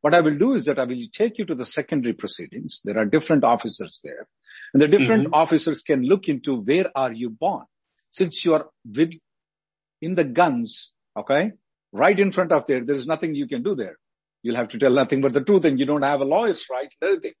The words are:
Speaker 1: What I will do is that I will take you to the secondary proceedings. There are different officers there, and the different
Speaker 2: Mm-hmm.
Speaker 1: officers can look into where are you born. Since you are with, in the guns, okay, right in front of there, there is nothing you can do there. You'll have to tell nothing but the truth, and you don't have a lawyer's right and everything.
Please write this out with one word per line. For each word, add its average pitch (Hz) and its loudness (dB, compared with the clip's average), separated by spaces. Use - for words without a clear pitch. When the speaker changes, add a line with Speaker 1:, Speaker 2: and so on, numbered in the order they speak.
Speaker 1:
What 151 2
I 175 8
will 151 2
do 233 2
is 175 -2
that 139 -2
I 131 0
will 123 -8
take 220 -2
you 214 -2
to 160 -4
the 123 -6
secondary 123 -4
proceedings. - -12
There 101 -4
are 110 2
different 147 4
officers 117 -2
there, - -16
and 135 6
the 151 6
different 185 4
Speaker 2:
Mm-hmm. 156 -4
Speaker 1:
officers 156 2
can 135 0
look 190 0
into 135 -2
where 151 0
are 131 -2
you 113 -8
born. 160 -6
Since - -4
you 165 4
are 156 0
with, 151 -2
in 170 -6
the 170 2
guns, 127 -2
okay, 151 -2
right 170 2
in 196 2
front 165 0
of 147 0
there, 127 -2
there 139 -2
is 127 -8
nothing 160 -4
you 139 -6
can 123 -8
do 196 -2
there. 98 -10
You'll 117 -4
have 117 -4
to 113 -12
tell 131 4
nothing 135 2
but 135 2
the 139 0
truth, 185 4
and 139 2
you 139 0
don't 147 0
have 139 0
a 139 0
lawyer's 180 0
right 135 -6
and 170 -2
everything. 165 -2